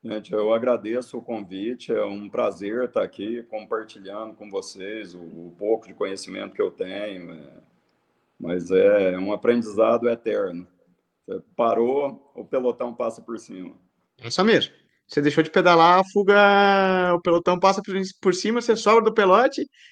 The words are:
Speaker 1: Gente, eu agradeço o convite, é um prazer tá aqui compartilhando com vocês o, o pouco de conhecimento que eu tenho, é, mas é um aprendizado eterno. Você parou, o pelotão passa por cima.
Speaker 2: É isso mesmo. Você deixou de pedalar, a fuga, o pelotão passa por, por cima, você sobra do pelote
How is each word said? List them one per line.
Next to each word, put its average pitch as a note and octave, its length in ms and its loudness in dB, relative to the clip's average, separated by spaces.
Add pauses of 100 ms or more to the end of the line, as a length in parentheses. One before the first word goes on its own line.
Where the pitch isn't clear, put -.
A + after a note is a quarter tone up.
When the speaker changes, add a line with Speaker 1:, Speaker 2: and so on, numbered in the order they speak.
Speaker 1:
Gente, G#2+ 280 -10
eu G#2+ 220 0
agradeço A#2 640 -4
o A2+ 40 -12
convite, G#2+ 680 -10
é G#2+ 120 -2
um G2+ 240 -10
prazer G#2+ 640 -6
tá G#2 100 -2
aqui A2 420 -8
compartilhando G#2+ 880 -12
com G#2+ 140 -20
vocês G2 680 -12
o, - 20 -18
o E2+ 400 -18
pouco G#2+ 300 -2
de F#2+ 60 -20
conhecimento G2 600 -10
que - 80 -2
eu F#2 80 0
tenho, F#2 640 -12
é, D2 280 -20 (760)
mas F2 320 -6
é F#2+ 480 4
um G2 140 -4
aprendizado A2+ 760 0
eterno. G2+ 560 -4 (600)
Você F#2+ 160 -10 (140)
parou, A#2+ 800 -2
o A2 80 -16
pelotão B2 500 -4
passa A#2 260 -6
por A#2 160 -12
cima. F#2 380 -16 (460)
Speaker 2:
É A2+ 80 -14
isso F3+ 160 0
mesmo. G3+ 280 2 (360)
Você - 120 -2
deixou D3 220 2
de D#3 80 -2
pedalar, F3 480 6
a F#3+ 60 2
fuga, G3 1120 4
o E3+ 60 0
pelotão F3 380 2
passa F#3+ 240 4
por, G3 120 -8 (260)
por F#3 140 2
cima, A3+ 260 -2
você A#3 160 2
sobra A3 260 4
do A3 120 0
pelote G#3+ 520 4 (260)